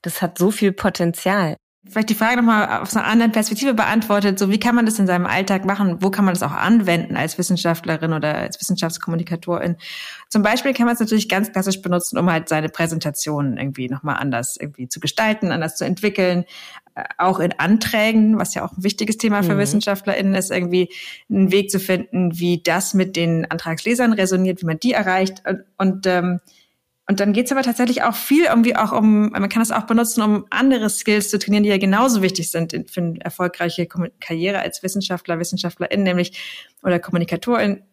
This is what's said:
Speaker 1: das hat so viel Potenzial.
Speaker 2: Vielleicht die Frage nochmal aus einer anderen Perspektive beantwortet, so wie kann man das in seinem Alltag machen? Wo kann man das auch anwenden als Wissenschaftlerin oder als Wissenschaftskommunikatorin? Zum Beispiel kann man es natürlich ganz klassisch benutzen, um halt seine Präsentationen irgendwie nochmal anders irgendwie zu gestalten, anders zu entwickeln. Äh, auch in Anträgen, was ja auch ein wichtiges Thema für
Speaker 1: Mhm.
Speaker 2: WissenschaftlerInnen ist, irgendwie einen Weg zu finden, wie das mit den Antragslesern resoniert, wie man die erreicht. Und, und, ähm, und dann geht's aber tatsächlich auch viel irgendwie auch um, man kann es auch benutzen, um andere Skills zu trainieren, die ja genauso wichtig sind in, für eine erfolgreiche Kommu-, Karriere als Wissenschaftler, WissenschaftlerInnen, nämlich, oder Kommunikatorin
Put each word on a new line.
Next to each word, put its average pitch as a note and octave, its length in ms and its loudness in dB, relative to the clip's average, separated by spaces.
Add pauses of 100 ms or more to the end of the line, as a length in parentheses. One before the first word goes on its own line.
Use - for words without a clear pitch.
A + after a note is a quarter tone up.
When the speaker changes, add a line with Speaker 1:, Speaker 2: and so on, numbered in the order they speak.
Speaker 1:
das - 200 -6
hat E3+ 160 -4
so F#3 140 4
viel G3+ 220 0
Potenzial. F3+ 800 -2 (300)
Speaker 2:
Vielleicht A3 240 -4
die G#3+ 60 2
Frage A#3+ 220 2
nochmal A3+ 440 2
aus - 140 -6
einer - 100 0
anderen A3+ 280 4
Perspektive A3+ 400 0
beantwortet, G#3 640 2
so G3 100 2
wie G#3+ 100 2
kann A#3+ 140 2
man A#3+ 120 4
das A3 140 0
in G3 80 4
seinem F3+ 180 2
Alltag F#3+ 400 0
machen? G3 360 0
Wo F#3+ 100 2
kann G3+ 120 0
man F#3 100 4
das F3 80 -2
auch C#3+ 120 -4
anwenden F#3 640 2
als D#3 200 -4
Wissenschaftlerin E3 760 -2
oder D3+ 220 -2
als - 260 -6
Wissenschaftskommunikatorin? E3+ 1120 -4 (540)
Zum G#3+ 140 2
Beispiel B3+ 300 0
kann A#3+ 120 2
man A#3+ 80 2
es A#3 80 -2
natürlich G#3+ 260 0
ganz G3+ 240 -2
klassisch F#3+ 300 -2
benutzen, F3+ 360 -2
um F3 140 2
halt D#3+ 160 -2
seine D#3 220 -2
Präsentationen D3+ 880 -2
irgendwie C3 320 -6
nochmal C#3 260 -4
anders B2 420 -4
irgendwie C3 300 -12
zu - 140 -10
gestalten, G#3+ 500 0
anders D#3+ 240 -4
zu - 80 -6
entwickeln. F#3 600 0 (500)
Äh, - 80 -10 (140)
auch F3+ 240 2
in F3 100 0
Anträgen, G#3+ 880 4
was - 160 -4
ja - 80 -4
auch - 140 -10
ein F#3 80 -6
wichtiges G#3+ 320 -2
Thema G3+ 260 2
für D#3+ 120 2
Speaker 1:
Mhm. D3 40 2
Speaker 2:
WissenschaftlerInnen G3 760 0
ist, F#3 160 -2
irgendwie F3+ 360 0 (420)
einen F#3+ 220 4
Weg G3 180 2
zu F#3+ 120 0
finden, F3+ 580 -2
wie F3 240 0
das E3+ 300 0
mit F#3 240 2
den E3 340 0
Antragslesern A3 600 0
resoniert, F#3 480 0
wie E3+ 60 -4
man D#3+ 120 -2
die B3 140 0
erreicht. F#3+ 520 0
Und, F#3+ 180 -4 (140)
und, F#3+ 300 0
ähm, F3+ 320 0 (680)
und G3 140 0
dann G3+ 140 2
geht's B3 180 0
aber C4+ 120 0
tatsächlich B3 400 0
auch A3+ 120 0
viel D#4+ 300 4
irgendwie A#3 320 4
auch G#3+ 160 0
um, G#3+ 380 4
man G3 180 -2
kann A3+ 120 0
es A3+ 100 0
auch A3 120 -2
benutzen, A#3 380 2
um G#3 300 2
andere A3+ 380 2
Skills G#3 400 0
zu G#3+ 80 0
trainieren, G3+ 260 2
die G#3 60 4
ja G3 80 4
genauso G3+ 440 4
wichtig F#3 280 0
sind E3 220 -4
in, - 160 -8
für - 140 -6
eine E3 180 -4
erfolgreiche E3+ 680 -4
Kommu-, E3+ 200 -6 (140)
Karriere F3+ 380 -4
als - 240 -8
Wissenschaftler, F#3 540 -4
WissenschaftlerInnen, F#3 680 -4
nämlich, F3+ 340 0 (420)
oder F3 180 0
Kommunikatorin G3 840 -2 (120)